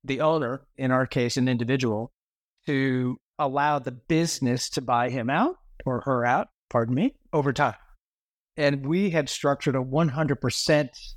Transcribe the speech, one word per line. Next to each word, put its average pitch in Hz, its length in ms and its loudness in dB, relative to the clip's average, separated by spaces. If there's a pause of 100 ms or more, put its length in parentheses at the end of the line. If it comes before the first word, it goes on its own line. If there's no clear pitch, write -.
the 131 180 -2
owner, 143 400 0 (160)
in 131 140 0
our 131 140 4
case, 123 320 0
an 127 100 2
individual, 120 640 0 (560)
to 127 500 0 (220)
allow 143 400 0
the 127 120 -8
business 127 800 -2
to 147 100 -4
buy 123 280 0
him 120 200 -4
out 233 260 0 (300)
or 127 160 -2
her 127 240 0
out, 127 220 2 (220)
pardon 117 240 0
me, 196 220 0 (180)
over 143 200 2
time. 131 220 0 (840)
And 143 280 0
we 180 240 2
had 156 200 0
structured 139 460 0
a 131 60 2
one 139 280 2
hundred 147 320 0
percent 147 560 2 (200)